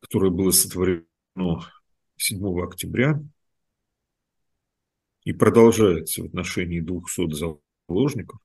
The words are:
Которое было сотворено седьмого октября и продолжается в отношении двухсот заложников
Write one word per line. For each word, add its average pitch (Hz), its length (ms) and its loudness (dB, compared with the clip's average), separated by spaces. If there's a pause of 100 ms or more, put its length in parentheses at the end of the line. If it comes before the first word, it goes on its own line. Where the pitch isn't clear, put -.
Которое 95 240 0
было 92 220 0
сотворено 90 540 0 (1080)
седьмого 92 500 -4
октября 120 540 -2 (2000)
и - 100 -6
продолжается 107 880 4
в 85 60 -10
отношении 87 520 -6
двухсот 87 540 -6
заложников 85 1120 -6